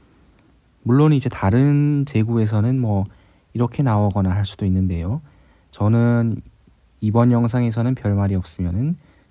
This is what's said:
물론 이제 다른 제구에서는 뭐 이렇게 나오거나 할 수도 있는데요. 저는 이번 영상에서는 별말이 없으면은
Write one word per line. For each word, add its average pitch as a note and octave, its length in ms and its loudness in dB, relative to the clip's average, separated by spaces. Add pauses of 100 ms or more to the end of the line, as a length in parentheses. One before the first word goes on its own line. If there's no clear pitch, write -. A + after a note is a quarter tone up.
(840)
물론 C#3+ 280 4
이제 C3+ 160 0
다른 C#3+ 800 2
제구에서는 A2 720 0
뭐 G2+ 260 0 (460)
이렇게 A#2+ 300 -2
나오거나 G#2 480 0
할 G2+ 160 -2
수도 - 180 -8
있는데요. F#2 560 -2 (520)
저는 A#2 640 0 (640)
이번 A#2+ 320 2
영상에서는 A#2+ 640 0
별말이 G2+ 400 -2
없으면은 F#2 600 -4 (340)